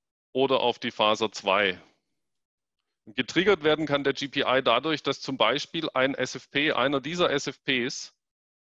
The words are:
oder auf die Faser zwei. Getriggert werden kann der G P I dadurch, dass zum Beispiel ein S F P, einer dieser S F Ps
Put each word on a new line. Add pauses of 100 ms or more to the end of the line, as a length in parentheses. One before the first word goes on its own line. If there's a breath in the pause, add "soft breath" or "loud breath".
(320)
oder
auf
die
Faser
zwei. (1300)
Getriggert
werden
kann
der
G
P
I
dadurch,
dass
zum
Beispiel
ein
S
F
P,
einer
dieser
S
F
Ps (560)